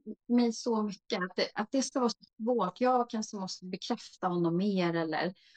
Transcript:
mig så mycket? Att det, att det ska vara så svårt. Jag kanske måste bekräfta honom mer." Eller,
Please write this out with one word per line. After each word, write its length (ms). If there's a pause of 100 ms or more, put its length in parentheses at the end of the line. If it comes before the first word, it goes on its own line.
(280)
mig 260
så 300
mycket? 400
Att 120
det, 200
att 160
det 100
ska 180
vara 100
så 140 (140)
svårt. 440
Jag 280
kanske 280
måste 280
bekräfta 640
honom 300
mer." 360
Eller, 400 (240)